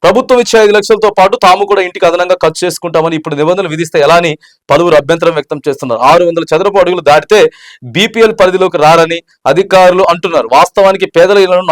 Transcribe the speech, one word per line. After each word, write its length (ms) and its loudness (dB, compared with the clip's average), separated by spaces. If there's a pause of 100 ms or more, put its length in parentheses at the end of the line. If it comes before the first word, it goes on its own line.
ప్రభుత్వం 400 0
ఇచ్చే 160 -4
ఐదు 160 2
లక్షలతో 420 0
పాటు 260 2
తాము 260 2
కూడా 180 0
ఇంటికి 180 -4
అదనంగా 380 0
ఖర్చు 220 -2
చేసుకుంటామని 500 -4
ఇప్పుడు 240 -8
నిబంధనలు 340 -2
విధిస్తే 320 -6
ఎలా 100 4
అని 160 0 (380)
పలువురు 260 2
అభ్యంతరం 420 0
వ్యక్తం 300 -8
చేస్తున్నారు. 340 -6
ఆరు 220 4
వందల 280 -4
చదరపు 320 0
అడుగులు 260 -4
దాటితే 300 2 (440)
బీపీఎల్ 560 -2
పరిధిలోకి 380 0
రారని 420 2 (260)
అధికారులు 640 2
అంటున్నారు. 420 -2
వాస్తవానికి 560 0 (100)
పేదల 200 4
ఇళ్లను 340 0